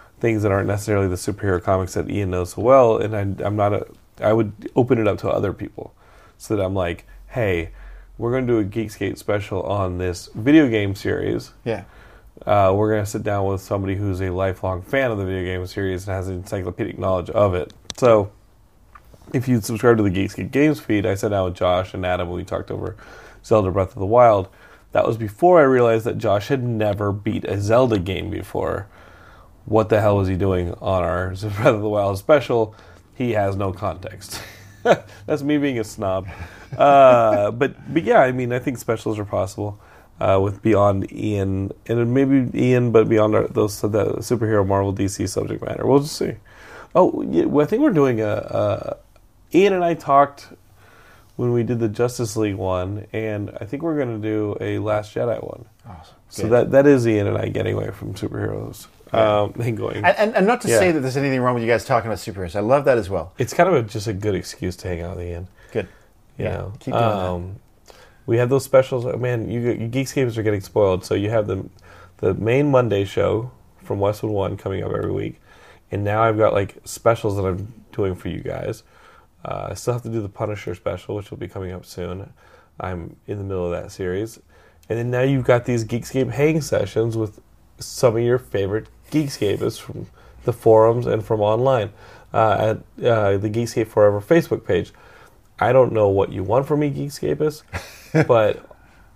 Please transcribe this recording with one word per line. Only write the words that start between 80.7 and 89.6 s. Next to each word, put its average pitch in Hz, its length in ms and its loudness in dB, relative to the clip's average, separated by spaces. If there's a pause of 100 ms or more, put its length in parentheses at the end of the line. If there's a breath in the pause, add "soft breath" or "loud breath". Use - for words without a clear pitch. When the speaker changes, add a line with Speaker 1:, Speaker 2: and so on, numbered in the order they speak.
Speaker 1:
special, 95 420 -8
which 101 140 -10
will 104 80 -14
be 95 100 -10
coming 95 240 -10
up 90 140 -14
soon. 90 440 -10 (480 soft breath)
I'm 85 380 -8 (100)
in 101 120 -8
the 98 60 -8
middle 95 200 -4
of 87 60 -2
that 87 200 -8
series. 98 480 -6 (520 soft breath)
And 110 80 -2
then 120 120 -4
now 123 120 0
you've 135 240 2
got 120 180 4
these 120 220 -2
Geekscape 123 460 -4
hang 151 280 0
sessions 110 560 -2
with 107 240 -6 (380)
some - 380 0
of 117 60 0
your 120 160 2
favorite 104 500 -4 (220)
Geekscapists 117 720 -2